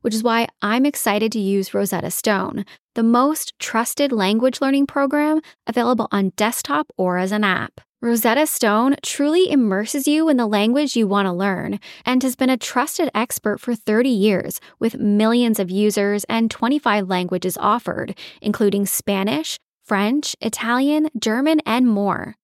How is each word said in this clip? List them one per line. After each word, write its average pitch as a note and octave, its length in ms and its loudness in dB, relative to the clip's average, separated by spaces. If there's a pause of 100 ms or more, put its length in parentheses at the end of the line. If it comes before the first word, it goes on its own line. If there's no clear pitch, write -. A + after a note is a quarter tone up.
which A3 120 -2
is A3 80 -2
why A#3 280 0 (120)
I'm A#3 240 2
excited A3 460 0
to A3 80 -2
use G3 340 0
Rosetta G3 380 -2
Stone, F#3+ 540 -2 (300)
the A3+ 80 0
most B3 560 2
trusted B3+ 520 -2
language A3 480 0
learning C#4 280 2
program D4 520 0 (260)
available A#3+ 460 0
on G3 240 0
desktop C#4 520 -2 (100)
or F3+ 200 0
as F#3 140 -2
an G#3+ 140 0
app. - 340 -2 (200)
Rosetta A#3 460 2
Stone A#3+ 560 2
truly D#4+ 480 2
immerses A3+ 580 0
you D#4 220 2
in C#4 80 4
the A#3 80 2
language A3+ 500 2
you A3+ 120 2
want G3+ 180 2
to F#3 60 0
learn F#3+ 480 -2 (260)
and B3+ 160 2
has B3+ 140 -2
been B3+ 160 0
a B3+ 40 2
trusted C#4 600 -2
expert G#3+ 440 -4
for A#3+ 140 -4
thirty A3+ 340 0
years G#3 540 0 (180)
with A3+ 200 -2
millions A3 600 2
of F3+ 120 -2
users G#3 540 0
and A3+ 260 0
twenty-five A3+ 580 -2
languages F3+ 480 -2
offered, - 580 -2 (240)
including G3+ 460 0
Spanish, G3+ 720 -4 (260)
French, A3 580 -2
Italian, C4+ 760 0
German, C4+ 480 2
and B3 220 2
more. G3+ 560 0